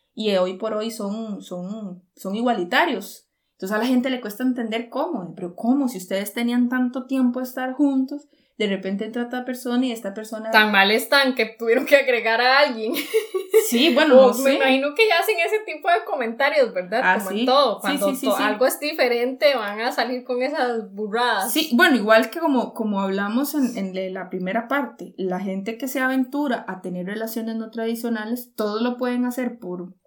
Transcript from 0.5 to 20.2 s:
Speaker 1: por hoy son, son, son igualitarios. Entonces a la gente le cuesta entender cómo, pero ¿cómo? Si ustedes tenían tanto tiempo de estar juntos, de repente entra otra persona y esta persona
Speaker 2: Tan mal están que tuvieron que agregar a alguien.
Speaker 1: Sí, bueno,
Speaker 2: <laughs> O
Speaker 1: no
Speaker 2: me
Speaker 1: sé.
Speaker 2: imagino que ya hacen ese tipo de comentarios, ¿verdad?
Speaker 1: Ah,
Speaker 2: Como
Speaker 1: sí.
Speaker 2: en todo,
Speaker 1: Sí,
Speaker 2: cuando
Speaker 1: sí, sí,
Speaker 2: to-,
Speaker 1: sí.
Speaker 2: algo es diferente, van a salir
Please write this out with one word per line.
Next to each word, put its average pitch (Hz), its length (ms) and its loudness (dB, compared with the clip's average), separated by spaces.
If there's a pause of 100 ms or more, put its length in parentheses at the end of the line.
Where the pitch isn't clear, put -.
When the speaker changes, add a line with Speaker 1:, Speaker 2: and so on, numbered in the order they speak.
Speaker 1:
por 220 160 -4
hoy 220 180 -4
son, 214 500 -8
son, 185 600 -12 (120)
son - 200 -6
igualitarios. 233 920 -2 (240)
Entonces 196 220 -6
a 214 40 0
la 226 80 0
gente 254 220 2
le 247 120 -4
cuesta 208 220 -8
entender 233 460 -2
cómo, 254 460 -6
pero 175 200 -10
¿cómo? 262 320 2
Si 185 100 -6
ustedes 196 360 -4
tenían 240 360 2
tanto 254 380 -2
tiempo 254 320 0
de 262 60 -4
estar 254 280 -6
juntos, 277 540 0 (300)
de 208 100 0
repente 196 380 -4
entra 240 180 -6
otra 247 220 -8
persona 247 400 -2
y 240 80 -2
esta 196 200 -8
persona 220 380 -10
Speaker 2:
Tan 214 220 6
mal 196 180 6
están 262 420 4
que 220 120 0 (120)
tuvieron 233 280 2
que 285 100 8
agregar 240 460 2
a 262 180 6
alguien. 240 340 2 (760)
Speaker 1:
Sí, 254 240 4
bueno, 294 220 6
Speaker 2:
<laughs> 262 100 12
O 240 80 6
Speaker 1:
no 226 60 -2
Speaker 2:
me 269 120 4
Speaker 1:
sé. 285 60 4
Speaker 2:
imagino 269 380 2
que - 120 4
ya 349 120 4
hacen 427 200 0
ese 415 260 0
tipo 311 220 -8
de 349 180 2
comentarios, 269 680 0
¿verdad? 185 300 -2
Speaker 1:
Ah, 185 160 4
Speaker 2:
Como 196 100 -6
Speaker 1:
sí. 202 120 -4
Speaker 2:
en 254 40 2
todo, 262 300 4
Speaker 1:
Sí, - 60 -12
Speaker 2:
cuando 294 280 0
Speaker 1:
sí, 262 80 -2
sí, 277 100 -6
Speaker 2:
to-, 202 80 2
Speaker 1:
sí. 202 80 0
Speaker 2:
algo 214 220 2
es - 160 0
diferente, 269 720 2
van 208 240 -6
a 247 140 -2
salir 247 320 -4